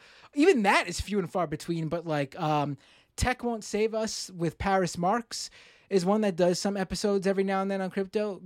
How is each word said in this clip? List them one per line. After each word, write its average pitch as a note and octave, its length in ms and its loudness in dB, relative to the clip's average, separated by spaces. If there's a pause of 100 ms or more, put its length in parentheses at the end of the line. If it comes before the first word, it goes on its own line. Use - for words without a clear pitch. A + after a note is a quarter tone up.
(340)
Even C#4+ 300 6
that A#3 240 4
is F3 120 -6
few G3+ 200 -2
and F3 120 -4
far F3+ 140 0
between, D#3+ 440 -4
but, E3+ 180 -4
like, D3 340 -2
um, D3 340 0 (400)
Tech B3 280 0
Won't A#3 200 -4
Save G#3+ 300 0
Us A3 420 -4
with E3 220 -4
Paris F#3+ 400 0
Marks G3+ 540 -2 (360)
is F#3+ 160 2
one G#3 180 4
that G3+ 140 0
does F3 220 4
some G3+ 180 -2
episodes G3 520 0
every G3 160 2
now G3 180 0
and G3 80 -2
then G3 100 -2
on F#3+ 120 -4
crypto. G3+ 540 -4